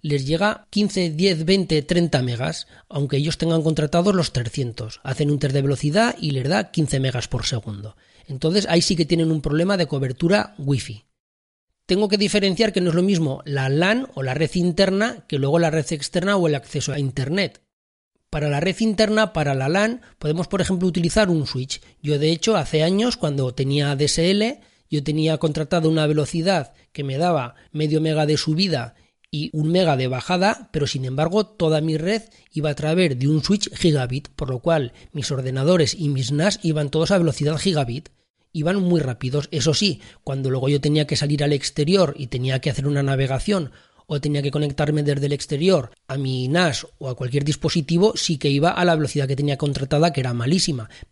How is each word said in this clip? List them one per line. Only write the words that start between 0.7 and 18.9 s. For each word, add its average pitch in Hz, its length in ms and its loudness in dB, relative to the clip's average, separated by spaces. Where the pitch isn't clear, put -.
quince, 196 400 0
diez, 160 340 0
veinte, 165 380 2
treinta 165 400 2
megas, 127 440 -4
aunque 143 300 -2
ellos - 180 -2
tengan 165 260 0
contratados 160 520 2
los 175 180 0
trescientos. 117 720 -6
Hacen 147 280 0
un 143 100 0
test 139 120 -2
de 139 100 2
velocidad 147 560 0
y 156 120 -4
les 131 180 -2
da 196 220 -2
quince 143 300 0
megas 127 280 -2
por 113 160 -4
segundo. 107 520 -6
Entonces, 156 440 0
ahí 170 100 4
sí 170 160 0
que 165 80 2
tienen 160 280 2
un 151 100 -2
problema 165 340 0
de 170 120 0
cobertura 151 680 0
wifi. 135 480 -4
Tengo 196 240 0
que 202 100 0
diferenciar 202 560 2
que 185 80 2
no 175 80 2
es 156 40 0
lo 175 80 4
mismo 165 440 2
la 135 240 -2
lan 202 440 2
o 135 80 -6
la 127 120 -2
red 151 220 0
interna 190 720 0
que 147 120 -4
luego 139 200 2
la 165 120 2
red 156 200 -2
externa 180 460 -2
o 180 100 2
el 151 80 2
acceso 135 380 -6
a 143 60 -6
internet. 143 640 -2
Para 151 220 -2
la 143 100 0
red 180 200 0
interna, 214 520 2